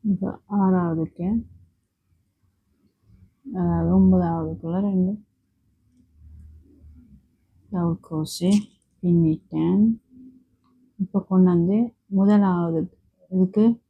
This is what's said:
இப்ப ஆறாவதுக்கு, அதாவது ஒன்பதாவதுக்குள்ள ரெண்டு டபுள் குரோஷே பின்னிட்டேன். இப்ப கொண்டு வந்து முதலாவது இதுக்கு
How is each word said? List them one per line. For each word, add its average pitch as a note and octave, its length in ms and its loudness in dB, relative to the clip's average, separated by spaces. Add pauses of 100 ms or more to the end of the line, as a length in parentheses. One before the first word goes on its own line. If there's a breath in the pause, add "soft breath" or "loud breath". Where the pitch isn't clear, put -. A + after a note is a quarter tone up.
(120)
இப்ப F#3+ 180 -4 (300)
ஆறாவதுக்கு, F3 640 -2 (2250)
அதாவது E3+ 400 -2
ஒன்பதாவதுக்குள்ள E3+ 800 0 (100)
ரெண்டு F#3 240 -2 (2500)
டபுள் E3+ 340 -2
குரோஷே E3 440 -4 (520)
பின்னிட்டேன். E3+ 800 0 (1200)
இப்ப G3 260 -4
கொண்டு F#3 260 4
வந்து F3 240 0 (400)
முதலாவது F#3 640 2 (540)
இதுக்கு F#3 300 2 (260)